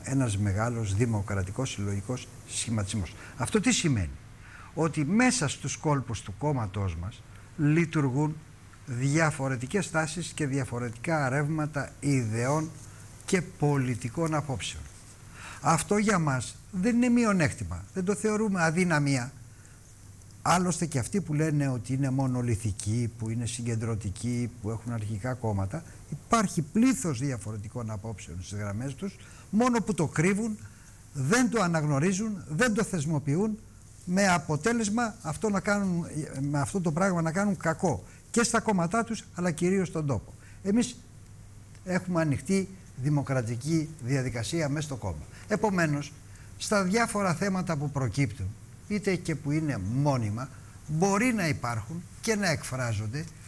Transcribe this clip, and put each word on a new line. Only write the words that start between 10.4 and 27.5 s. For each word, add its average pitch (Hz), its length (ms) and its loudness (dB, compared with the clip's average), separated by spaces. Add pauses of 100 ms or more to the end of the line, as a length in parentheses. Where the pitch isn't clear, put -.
διαφορετικά 127 840 -2
ρεύματα 147 600 0 (100)
ιδεών 131 680 2 (560)
και 185 160 2
πολιτικών 143 920 0
απόψεων. 143 500 -4 (760)
Αυτό 165 360 4
για 208 220 4
μας 131 360 0 (160)
δεν 214 240 2
είναι 240 140 6
μειονέκτημα, 180 760 4 (100)
δεν 185 120 -2
το 202 100 2
θεωρούμε 208 480 2
αδυναμία. 147 680 2 (1120)
Άλλωστε 175 440 2
και 143 140 0
αυτοί 190 220 0
που 151 120 -4
λένε 151 340 2
ότι 127 260 -2
είναι 135 160 2
μονολυθικοί, 120 1080 0
που 110 120 -4
είναι 117 160 -2
συγκεντρωτικοί, 117 1040 -2 (120)
που 98 80 -4
έχουν 113 240 -6
αρχικά 110 400 -4
κόμματα, 107 500 -2 (260)
υπάρχει - 520 2
πλήθος 202 580 2
διαφορετικών 110 720 -4